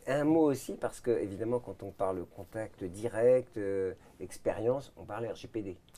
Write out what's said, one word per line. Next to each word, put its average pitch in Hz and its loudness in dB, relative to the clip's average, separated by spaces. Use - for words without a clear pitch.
un 143 2
mot 160 6
aussi, 139 2
parce - -6
que 123 -2
évidemment, 110 0
quand 104 -10
on 101 -8
parle 95 -2
contact 104 -10
direct, 113 2
euh, 98 -2
expérience, 110 -4
on 92 -16
parle 107 -8
R 98 -6
G - -14
P 113 -6
D. 98 -8